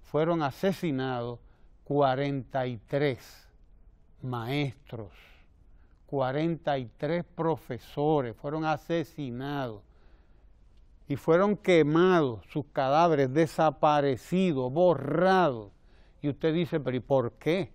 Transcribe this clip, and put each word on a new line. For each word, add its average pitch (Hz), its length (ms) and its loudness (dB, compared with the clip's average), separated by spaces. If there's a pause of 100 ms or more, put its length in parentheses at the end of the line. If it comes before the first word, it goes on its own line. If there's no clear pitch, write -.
fueron 160 400 -2
asesinados 131 960 -4 (440)
cuarenta 139 800 0
y 123 120 -6
tres - 720 -4 (720)
maestros, 123 920 -8 (920)
cuarenta 143 720 -2
y 131 80 -6 (120)
tres 165 260 -4
profesores 147 1120 -2
fueron 156 300 -6
asesinados 139 1160 -6 (1300)
y 139 80 -4
fueron 185 420 2
quemados, 160 920 4
sus 151 260 -6
cadáveres 143 600 2
desaparecidos, 151 1400 2
borrados. 165 1000 2 (500)
Y 147 80 -2
usted 156 240 0
dice, 165 260 -2
"Pero 127 180 -4
¿y - 40 -2
por 123 320 0
qué? 170 420 -4